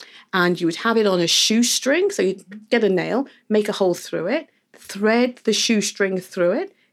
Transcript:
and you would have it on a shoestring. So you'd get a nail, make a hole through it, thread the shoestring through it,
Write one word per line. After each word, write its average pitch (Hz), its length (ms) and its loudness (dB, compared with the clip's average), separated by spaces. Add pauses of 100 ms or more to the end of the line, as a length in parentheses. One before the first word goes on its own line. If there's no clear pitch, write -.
(320)
and 175 260 2
you 170 80 -2
would 160 100 -2
have 226 200 0
it 214 100 4
on 185 140 2
a 170 60 2
shoestring. 247 840 2
So - 120 -2
you'd 190 480 -6
get 226 140 2
a 196 40 4
nail, 185 380 -2 (240)
make 214 180 0
a 208 40 -2
hole 185 220 0
through 170 340 -6
it, 220 200 -4 (240)
thread 233 720 -2
the 226 80 2
shoestring 202 640 0
through 180 340 -2
it, 359 220 -4 (180)